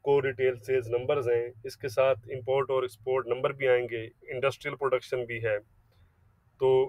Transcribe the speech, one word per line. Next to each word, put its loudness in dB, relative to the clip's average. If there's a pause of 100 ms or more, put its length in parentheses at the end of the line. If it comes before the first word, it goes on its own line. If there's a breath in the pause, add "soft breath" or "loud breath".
कोर 4
रिटेल 0
sales -2
numbers 0
हैं। 0 (140)
इसके -10
साथ 0
import -2
और 0
export -4
number -2
भी -2
आएंगे, 2 (240)
industrial -4
production -2
भी -6
है। 0 (1040)
तो 6 (180)